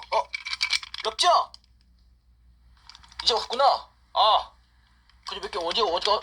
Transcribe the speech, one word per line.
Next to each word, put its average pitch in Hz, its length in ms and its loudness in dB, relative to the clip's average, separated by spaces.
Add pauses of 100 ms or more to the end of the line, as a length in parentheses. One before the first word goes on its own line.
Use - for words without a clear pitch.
어? - 140 0 (800)
럽죠? - 480 2 (1700)
이제 - 140 2
왔구나. 240 520 0 (260)
아. 202 380 2 (760)
근데 - 180 -12
왜 - 20 -8
이렇게 202 160 -8
어디, 170 180 -2
어디 185 280 0
가-, 208 140 2